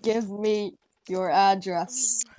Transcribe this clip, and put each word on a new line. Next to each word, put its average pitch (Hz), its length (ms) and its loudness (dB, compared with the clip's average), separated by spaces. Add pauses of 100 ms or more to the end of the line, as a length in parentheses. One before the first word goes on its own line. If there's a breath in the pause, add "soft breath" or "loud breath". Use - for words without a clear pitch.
Give 226 280 0
me 208 440 -2 (360)
your 185 220 -2
address. 185 920 2 (160)